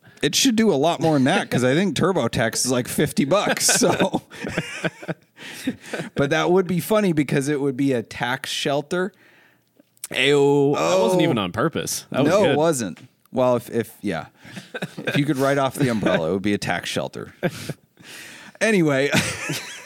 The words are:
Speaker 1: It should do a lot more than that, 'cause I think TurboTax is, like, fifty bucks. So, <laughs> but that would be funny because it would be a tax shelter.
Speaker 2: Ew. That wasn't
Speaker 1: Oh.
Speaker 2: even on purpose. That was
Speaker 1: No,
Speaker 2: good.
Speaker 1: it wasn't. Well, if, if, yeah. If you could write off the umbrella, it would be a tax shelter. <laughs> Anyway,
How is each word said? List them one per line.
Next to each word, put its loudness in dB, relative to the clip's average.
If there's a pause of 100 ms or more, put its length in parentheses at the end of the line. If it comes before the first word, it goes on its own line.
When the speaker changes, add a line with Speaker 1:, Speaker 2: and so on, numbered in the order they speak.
(220)
Speaker 1:
It 0
should 4
do 4
a 2
lot 2
more 4
than 4
that, 2
'cause 0
I 4
think 2
TurboTax 0
is, -2
like, 0
fifty 0
bucks. 0
So, 2
<laughs> -10
but 0
that 0
would 4
be 0
funny 2
because 0
it -2
would -2
be 2
a -2
tax -6
shelter. -2 (960)
Speaker 2:
Ew. 4
That 2
wasn't 2
Speaker 1:
Oh. 4
Speaker 2:
even 2
on 0
purpose. -4
That 0
was 2
Speaker 1:
No, 4
Speaker 2:
good. 4
Speaker 1:
it 2
wasn't. 0 (320)
Well, 2
if, -4
if, -4
yeah. -4 (720)
If -6
you 2
could -2
write 2
off 0
the 0
umbrella, 0
it 0
would -2
be 0
a 0
tax -4
shelter. -8
<laughs> -2 (1160)
Anyway, 2 (760)